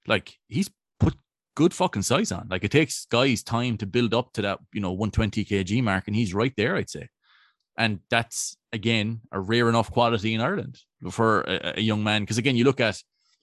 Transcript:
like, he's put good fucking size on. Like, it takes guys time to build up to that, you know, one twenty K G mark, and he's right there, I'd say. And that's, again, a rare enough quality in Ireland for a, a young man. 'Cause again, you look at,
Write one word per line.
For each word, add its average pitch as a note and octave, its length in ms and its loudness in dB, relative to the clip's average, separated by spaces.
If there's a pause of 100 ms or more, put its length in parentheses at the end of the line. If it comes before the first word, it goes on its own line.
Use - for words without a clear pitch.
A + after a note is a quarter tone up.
like, G#2+ 300 -2 (120)
he's D#3+ 200 -2 (300)
put - 160 2 (400)
good E3 180 4
fucking F3+ 280 -2
size C#3+ 320 0
on. F2 160 -8
Like, F#2 160 -2
it G2+ 60 -2
takes - 340 2
guys A#2+ 360 2
time A#2 360 -2
to G2+ 80 -6
build A2+ 280 0
up A#2+ 200 0
to A2+ 80 -4
that, G2+ 180 -2 (140)
you A2 80 -6
know, F#2 100 -4
one G2 200 -4
twenty G#2+ 340 -2
K G2 180 0
G G#2 180 0
mark, G2 260 0
and G#2 80 -2
he's G#2+ 180 0
right A#2 240 0
there, B2+ 180 0
I'd - 140 -4
say. - 180 -12 (720)
And G#2+ 220 -2 (100)
that's, - 480 -2 (160)
again, A2+ 480 0 (100)
a G2 80 -6
rare A#2 300 2
enough A#2 220 2
quality A#2 420 2
in A2 80 0
Ireland C3 380 -4 (320)
for A2 300 2
a, - 360 -4
a G2 40 0
young G#2+ 220 0
man. G#2+ 220 0
'Cause G#2+ 120 -4
again, B2 200 2
you A#2+ 80 4
look C3 160 2
at, G#2+ 200 0 (420)